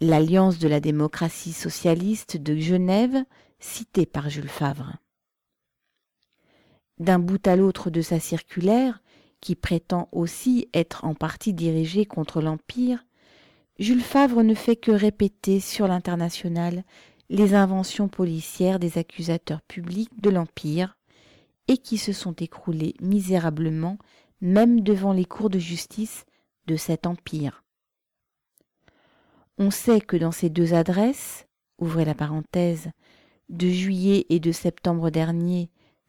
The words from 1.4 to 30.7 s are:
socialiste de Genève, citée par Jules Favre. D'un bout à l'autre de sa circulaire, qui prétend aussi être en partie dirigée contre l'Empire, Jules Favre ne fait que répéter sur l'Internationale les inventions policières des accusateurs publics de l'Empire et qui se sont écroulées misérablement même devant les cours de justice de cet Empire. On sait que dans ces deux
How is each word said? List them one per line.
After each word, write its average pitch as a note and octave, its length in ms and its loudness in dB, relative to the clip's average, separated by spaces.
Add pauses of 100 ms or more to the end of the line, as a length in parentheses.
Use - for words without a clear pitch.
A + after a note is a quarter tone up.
socialiste F3 840 -2
de D3+ 200 -2
Genève, F#3 680 2 (340)
citée - 480 -2
par D3 240 -8
Jules D3 180 -10
Favre. C#3+ 480 -6 (2000)
D'un F3+ 200 2
bout F3+ 280 0
à F3+ 100 6
l'autre F#3+ 340 2
de E3 120 -2
sa D#3+ 180 0
circulaire, G#3 800 0 (380)
qui F3 140 -4
prétend - 580 -4
aussi A#3 640 -2
être - 300 -2
en D#3+ 100 -2
partie D#3+ 400 -4
dirigée E3 500 0
contre D#3+ 380 -4
l'Empire, A#3+ 640 -4 (720)
Jules A#3+ 240 2
Favre B3 400 4
ne A3 120 6
fait A3+ 220 0
que - 160 2
répéter G3+ 680 2
sur G3 280 -2
l'Internationale F3 960 -2 (460)
les G3+ 240 4
inventions F#3+ 540 2
policières F3+ 720 -2
des F3 200 -2
accusateurs E3 640 -6
publics F#3+ 580 -8
de G#3 80 2
l'Empire F3 680 -2 (720)
et B3+ 100 4
qui - 180 -6
se G3+ 160 -4
sont F3+ 220 -6
écroulées D#3+ 640 -6
misérablement E3+ 960 0 (460)
même A3 380 6
devant G3 320 2
les F#3 140 0
cours G#3+ 220 -4
de F#3+ 100 0
justice E3+ 680 -8 (420)
de D#3+ 80 -2
cet D#3+ 320 -4
Empire. D#3 560 -6 (2000)
On G3+ 120 2
sait A3 300 2
que - 160 -4
dans E3 160 0
ces F3 180 -2
deux E3+ 240 2